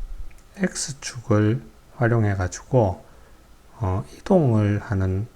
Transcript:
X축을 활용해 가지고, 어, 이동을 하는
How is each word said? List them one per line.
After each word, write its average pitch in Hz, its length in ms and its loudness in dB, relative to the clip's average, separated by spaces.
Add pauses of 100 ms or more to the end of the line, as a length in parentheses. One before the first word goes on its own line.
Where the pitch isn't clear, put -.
(580)
X축을 120 1040 -2 (320)
활용해 113 380 2
가지고, 92 720 -2 (720)
어, 95 360 -2
이동을 110 680 2
하는 95 560 -2